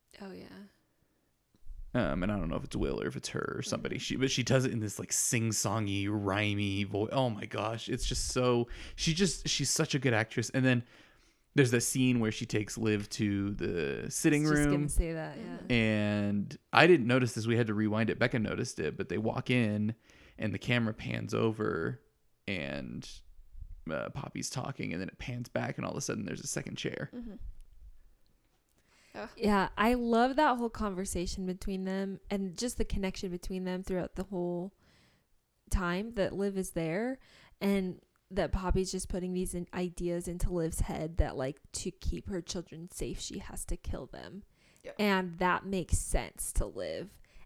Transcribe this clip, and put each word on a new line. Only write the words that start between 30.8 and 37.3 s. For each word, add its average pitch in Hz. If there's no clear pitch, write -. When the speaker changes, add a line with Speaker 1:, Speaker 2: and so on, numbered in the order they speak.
Speaker 1:
between 190
them 190
and 196
just 233
the 226
connection 190
between 185
them 185
throughout 185
the 185
whole 175
time 196
that 190
Liv 196
is 185
there, 196